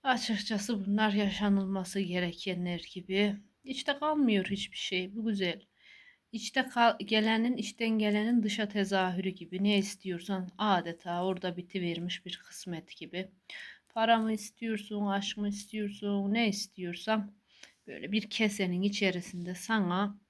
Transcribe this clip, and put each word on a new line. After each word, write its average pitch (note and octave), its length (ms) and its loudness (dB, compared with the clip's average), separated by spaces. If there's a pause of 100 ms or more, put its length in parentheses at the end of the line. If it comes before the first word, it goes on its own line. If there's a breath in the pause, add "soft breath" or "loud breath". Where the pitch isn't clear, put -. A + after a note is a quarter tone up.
Açıkçası G#3+ 840 0
bunlar G#3 260 4
yaşanılması G3 880 2
gerekenler F3 800 -2 (140)
gibi. G3+ 420 2 (280)
İçte C#4 340 -4
kalmıyor C#4+ 460 4
hiçbir - 320 -4
şey. F#3 400 -4
Bu A3 80 -6
güzel. G3 380 0 (720 loud breath)
İçte B3+ 360 -2
kal-, A#3 300 4
gelenin, A3 580 2
içten A3+ 420 -2
gelenin G#3+ 440 4
dışa G#3 260 0
tezahürü F#3+ 600 2
gibi. F#3 360 -4
Ne G#3 140 6
istiyorsan F#3 800 -2
adeta F3 680 0
orada F#3 320 -2
bitivermiş F3 680 -4
bir E3+ 180 -10
kısmet - 520 -10
gibi. F3 320 -8 (600 loud breath)
Para A3+ 300 4
mı A3 140 0
istiyorsun, G#3+ 760 -4
aşk G3 300 -2
mı G#3 120 -2
istiyorsun, G3+ 840 -2
ne A#3 140 4
istiyorsan G3+ 840 -4 (540 loud breath)
böyle G#2+ 260 -8
bir G#3 180 0
kesenin G3 520 0
içerisinde F3+ 720 -2
sana G3+ 640 0 (120)